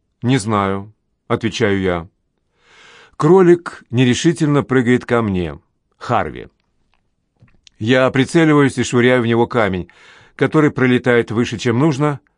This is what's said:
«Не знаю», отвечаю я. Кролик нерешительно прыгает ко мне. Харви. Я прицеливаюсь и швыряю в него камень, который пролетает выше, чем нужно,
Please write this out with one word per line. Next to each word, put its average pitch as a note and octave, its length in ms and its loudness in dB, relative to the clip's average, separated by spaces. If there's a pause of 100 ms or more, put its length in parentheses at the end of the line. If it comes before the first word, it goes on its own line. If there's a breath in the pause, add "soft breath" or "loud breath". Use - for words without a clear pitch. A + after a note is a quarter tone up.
(220)
«Не B2+ 160 0
знаю», G2+ 560 -4 (340)
отвечаю G#2+ 520 -2
я. F2+ 300 -4 (1040 soft breath)
Кролик F3 760 2
нерешительно C#3 760 0
прыгает B2 420 0
ко A#2+ 160 -2
мне. F2+ 380 -4 (380)
Харви. C#2+ 500 -6 (1300)
Я B2+ 320 2
прицеливаюсь D3 680 2
и B2 60 -2
швыряю B2 380 2
в A2+ 60 -2
него A#2 200 2
камень, F#2+ 420 -2 (460 soft breath)
который D3+ 360 0
пролетает B2 600 0
выше, A2+ 260 -4
чем A#2 220 -2
нужно, D3 400 -2 (180)